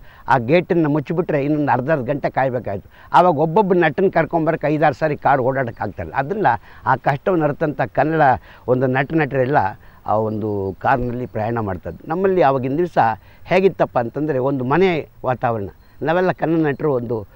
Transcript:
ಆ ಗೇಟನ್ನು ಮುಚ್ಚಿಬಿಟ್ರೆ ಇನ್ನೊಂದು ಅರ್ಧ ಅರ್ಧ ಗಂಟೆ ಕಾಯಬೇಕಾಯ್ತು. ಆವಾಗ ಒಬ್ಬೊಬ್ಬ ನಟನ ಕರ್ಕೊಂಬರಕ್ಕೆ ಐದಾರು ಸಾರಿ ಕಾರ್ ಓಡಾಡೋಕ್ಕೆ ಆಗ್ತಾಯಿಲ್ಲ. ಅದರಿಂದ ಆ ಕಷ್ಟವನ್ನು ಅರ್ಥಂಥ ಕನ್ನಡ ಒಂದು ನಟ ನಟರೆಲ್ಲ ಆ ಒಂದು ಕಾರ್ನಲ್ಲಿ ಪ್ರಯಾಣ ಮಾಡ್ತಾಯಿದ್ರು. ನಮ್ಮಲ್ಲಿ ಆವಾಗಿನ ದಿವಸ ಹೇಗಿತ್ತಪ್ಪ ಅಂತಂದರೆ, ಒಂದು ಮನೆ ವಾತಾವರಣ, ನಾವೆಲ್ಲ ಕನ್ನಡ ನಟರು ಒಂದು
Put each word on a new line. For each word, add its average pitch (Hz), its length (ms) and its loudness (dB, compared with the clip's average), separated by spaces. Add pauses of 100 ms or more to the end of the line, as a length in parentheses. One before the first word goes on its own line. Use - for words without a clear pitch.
(280)
ಆ 135 100 4
ಗೇಟನ್ನು 160 520 2
ಮುಚ್ಚಿಬಿಟ್ರೆ 156 560 -2
ಇನ್ನೊಂದು 147 260 0
ಅರ್ಧ 127 180 0
ಅರ್ಧ 143 160 0
ಗಂಟೆ 143 240 -4
ಕಾಯಬೇಕಾಯ್ತು. 120 640 -4 (220)
ಆವಾಗ 165 260 4
ಒಬ್ಬೊಬ್ಬ 175 340 2
ನಟನ 175 360 2
ಕರ್ಕೊಂಬರಕ್ಕೆ 160 580 0
ಐದಾರು 151 280 2
ಸಾರಿ 151 220 -2
ಕಾರ್ 139 240 2
ಓಡಾಡೋಕ್ಕೆ 123 420 -2
ಆಗ್ತಾಯಿಲ್ಲ. 95 340 -8
ಅದರಿಂದ 160 280 -2 (400)
ಆ 131 100 2
ಕಷ್ಟವನ್ನು 156 500 0
ಅರ್ಥಂಥ 147 360 -2
ಕನ್ನಡ 151 400 0 (460)
ಒಂದು 127 200 2
ನಟ 131 260 -2
ನಟರೆಲ್ಲ 139 440 2 (480)
ಆ 104 100 0
ಒಂದು 104 640 -2
ಕಾರ್ನಲ್ಲಿ 123 440 -2
ಪ್ರಯಾಣ 113 340 -4
ಮಾಡ್ತಾಯಿದ್ರು. 92 500 -8
ನಮ್ಮಲ್ಲಿ 185 320 0
ಆವಾಗಿನ 135 360 0
ದಿವಸ 175 200 -2 (480)
ಹೇಗಿತ್ತಪ್ಪ 170 540 2
ಅಂತಂದರೆ, 143 380 -2
ಒಂದು 131 260 0
ಮನೆ 160 460 0 (160)
ವಾತಾವರಣ, 117 440 -2 (320)
ನಾವೆಲ್ಲ 175 300 0
ಕನ್ನಡ 160 360 0
ನಟರು 143 260 -2
ಒಂದು 117 420 -4